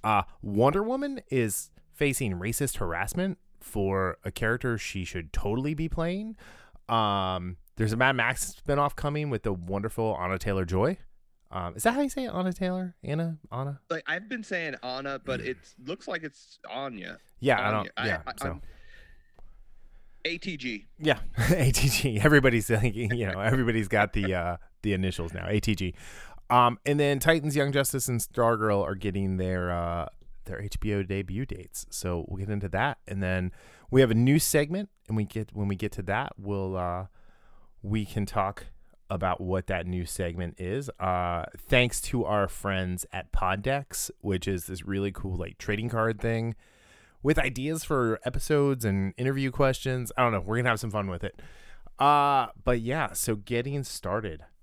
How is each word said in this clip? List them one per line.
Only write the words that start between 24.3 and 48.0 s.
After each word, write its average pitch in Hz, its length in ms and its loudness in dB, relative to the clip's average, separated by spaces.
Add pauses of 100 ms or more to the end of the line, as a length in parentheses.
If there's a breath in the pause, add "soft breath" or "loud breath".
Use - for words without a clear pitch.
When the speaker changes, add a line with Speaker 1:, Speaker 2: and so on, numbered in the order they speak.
Speaker 1:
uh, 87 240 0 (260 soft breath)
the 104 100 2
initials 90 400 -2
now, 90 140 -6
A 104 120 2
T 110 140 2
G. 92 220 -2 (540 loud breath)
Um, 120 360 6
and 143 120 2
then 143 220 4
Titans, 151 380 4
Young 143 160 2
Justice, 139 340 0
and 120 140 0
Stargirl 110 600 4
are 90 140 0
getting 95 400 0
their, 92 340 0
uh, 85 380 -2 (380)
their - 160 -8
H 101 180 -6
B 107 140 0
O 101 100 2
debut 95 420 -4
dates. - 440 -12
So - 380 -4
we'll 95 120 -6
get 98 100 -4
into 101 200 -2
that, 113 280 0 (100)
and 98 140 -4
then 92 300 0 (400 loud breath)
we 131 100 8
have 131 100 8
a 117 40 4
new 131 240 6
segment, 160 500 0 (180)
and 110 100 -2
we 107 80 2
get, 110 280 -8
when 104 140 -2
we 101 80 0
get 101 180 -4
to - 100 -8
that, 104 340 -2
we'll, 98 400 -4
uh, 90 280 -2 (760 soft breath)
we 104 240 -2
can 101 200 -2
talk 98 400 -2 (440)
about 90 320 0
what 92 260 -2
that 87 200 -2
new 90 180 -2
segment 85 540 -4
is. 120 300 -4 (120)
Uh, 90 420 0 (140)
thanks 123 440 4
to 120 240 -2
our 101 220 2
friends 92 640 -2
at - 220 -10
Poddex, 101 760 0 (120)
which 92 260 0
is 92 200 -2
this 92 180 -10
really 98 260 -2
cool, 92 260 -6
like, 87 200 -6
trading 110 320 -2
card 113 300 0
thing 113 360 0 (680 soft breath)
with 151 140 4
ideas 135 460 -2
for 120 420 2